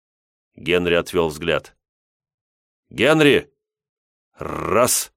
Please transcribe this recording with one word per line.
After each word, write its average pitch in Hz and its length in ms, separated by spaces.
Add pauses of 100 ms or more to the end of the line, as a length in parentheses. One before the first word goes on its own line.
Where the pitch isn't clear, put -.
(560)
Генри 87 400
отвел 85 340
взгляд. 76 460 (1120)
«Генри!» 143 640 (840)
Раз! 80 800